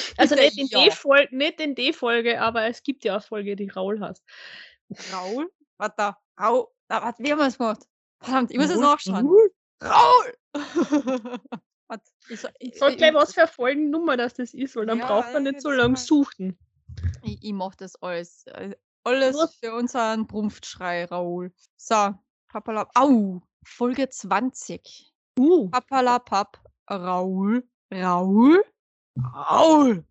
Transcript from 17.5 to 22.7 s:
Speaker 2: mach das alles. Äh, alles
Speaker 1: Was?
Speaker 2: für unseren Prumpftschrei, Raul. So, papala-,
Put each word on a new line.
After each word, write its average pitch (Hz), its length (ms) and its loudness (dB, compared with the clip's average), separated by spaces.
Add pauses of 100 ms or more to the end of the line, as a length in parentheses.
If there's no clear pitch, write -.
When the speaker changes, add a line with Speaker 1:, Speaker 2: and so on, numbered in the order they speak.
Speaker 2:
mach 190 240 -8
das 185 260 -18
alles. 175 440 -10
Äh, - 280 -14 (300)
alles 262 320 0
Speaker 1:
Was? 311 200 -2
Speaker 2:
für 226 180 -10
unseren 226 520 -4
Prumpftschrei, 185 800 -8
Raul. 175 460 -8 (240)
So, 208 380 0 (340)
papala-, 214 460 -8